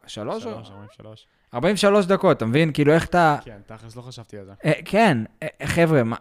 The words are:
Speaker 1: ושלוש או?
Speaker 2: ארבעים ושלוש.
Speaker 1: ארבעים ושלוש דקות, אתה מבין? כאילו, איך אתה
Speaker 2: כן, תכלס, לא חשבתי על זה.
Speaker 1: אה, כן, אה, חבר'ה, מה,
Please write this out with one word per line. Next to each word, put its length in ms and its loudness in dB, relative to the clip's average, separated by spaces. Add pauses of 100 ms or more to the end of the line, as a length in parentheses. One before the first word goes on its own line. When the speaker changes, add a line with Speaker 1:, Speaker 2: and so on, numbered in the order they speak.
Speaker 1:
ושלוש 400 -10
או? 40 -12
Speaker 2:
ארבעים 400 -16
ושלוש. 360 -20 (280)
Speaker 1:
ארבעים 200 0
ושלוש 320 2
דקות, 300 2
אתה 100 -4
מבין? 260 2
כאילו, 200 4
איך 140 2
אתה 380 2
Speaker 2:
כן, 220 -18
תכלס, 300 -20
לא 60 -18
חשבתי 360 -18
על 60 -16
זה. 80 -20 (120)
Speaker 1:
אה, 80 2 (120)
כן, 340 2 (240)
אה, 60 -8 (180)
חבר'ה, 360 4
מה, 180 -2